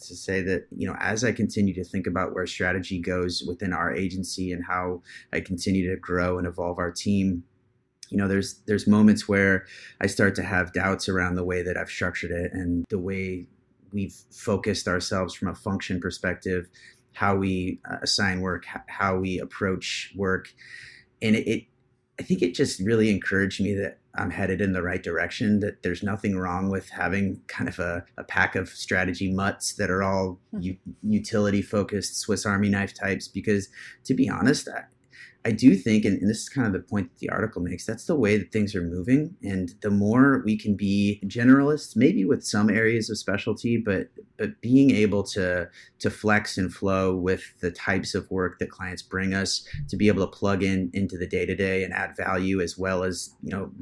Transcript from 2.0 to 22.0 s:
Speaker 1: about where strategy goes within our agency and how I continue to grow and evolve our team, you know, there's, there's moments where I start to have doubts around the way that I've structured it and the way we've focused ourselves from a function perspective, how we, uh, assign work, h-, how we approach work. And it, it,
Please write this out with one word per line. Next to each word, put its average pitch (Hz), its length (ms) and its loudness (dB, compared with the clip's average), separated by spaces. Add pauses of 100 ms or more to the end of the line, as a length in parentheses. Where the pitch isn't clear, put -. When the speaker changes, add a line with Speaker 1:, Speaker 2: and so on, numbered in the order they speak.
Speaker 1:
about 92 260 -2
where 90 140 -2
strategy 92 540 -2
goes 90 460 -2
within 90 260 -4
our 85 200 0
agency 92 600 -4
and 87 120 -6
how 90 380 -4 (300)
I 85 80 -2
continue 92 500 0
to 92 60 -2
grow 90 420 -2
and 90 80 -4
evolve 87 320 -4
our 87 140 -2
team, 95 500 0 (680)
you - 80 -6
know, 101 120 2
there's, 98 380 0
there's 101 200 0
moments 104 420 6
where 98 380 4 (340)
I 98 60 2
start 98 300 4
to 92 80 -2
have 90 280 0
doubts 92 360 0
around 90 260 0
the 90 100 -2
way 90 180 -2
that 87 140 -4
I've 90 140 -6
structured 87 400 -4
it 87 220 -4
and 87 360 -2
the 104 100 -2
way 92 480 -6 (460)
we've 98 220 -4 (160)
focused 101 560 -2
ourselves 90 480 -2
from 98 140 -6
a 87 60 -6
function 95 460 -4
perspective, 90 680 -4 (460)
how 98 220 2
we, 95 440 -2 (100)
uh, - 120 -4
assign 92 400 0
work, 87 300 -4
h-, 101 140 -10
how 98 320 0
we 92 220 -2
approach - 760 -4
work. 92 380 -2 (640)
And 110 160 4
it, - 120 -2
it, 110 160 -2 (540)